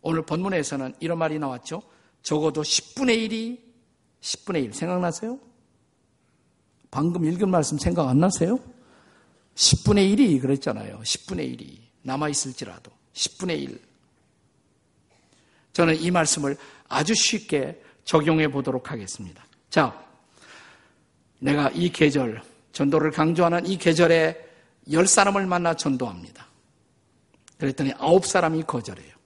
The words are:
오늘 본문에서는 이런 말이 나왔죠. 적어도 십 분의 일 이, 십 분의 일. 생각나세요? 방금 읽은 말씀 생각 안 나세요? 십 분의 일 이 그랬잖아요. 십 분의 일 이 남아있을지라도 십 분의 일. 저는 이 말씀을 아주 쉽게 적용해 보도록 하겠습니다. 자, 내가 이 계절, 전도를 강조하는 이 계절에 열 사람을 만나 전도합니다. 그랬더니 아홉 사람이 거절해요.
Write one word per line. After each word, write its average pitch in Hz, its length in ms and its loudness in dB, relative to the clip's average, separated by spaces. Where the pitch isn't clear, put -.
오늘 165 240 -2
본문에서는 151 720 -4
이런 165 180 -4
말이 156 220 -2
나왔죠. 143 420 -8
적어도 151 420 -2
십 - 320 -4
분의 233 300 0
일 214 80 -6
이, 226 260 -8
십 - 240 -10
분의 170 200 -2
일. 104 80 -10
생각나세요? 180 640 -4
방금 165 340 0
읽은 180 240 0
말씀 156 280 2
생각 170 300 0
안 127 120 4
나세요? 185 400 2
십 - 280 2
분의 202 280 4
일 208 80 2
이 180 200 6
그랬잖아요. 110 640 -4
십 - 240 -6
분의 165 200 -6
일 123 140 -12
이 - 200 -20
남아있을지라도 131 880 -6
십 - 260 -6
분의 165 220 -4
일. 135 200 -12
저는 160 260 2
이 170 120 0
말씀을 147 440 0
아주 156 260 0
쉽게 156 680 -2
적용해 156 440 2
보도록 135 420 -4
하겠습니다. 101 540 -14
자, 135 340 0
내가 143 300 2
이 175 220 0
계절, 131 500 2
전도를 151 400 2
강조하는 170 540 2
이 190 120 -2
계절에 165 580 4
열 165 140 4
사람을 196 400 4
만나 175 300 0
전도합니다. 120 720 -6
그랬더니 135 380 -2
아홉 185 280 4
사람이 160 380 0
거절해요. - 500 -10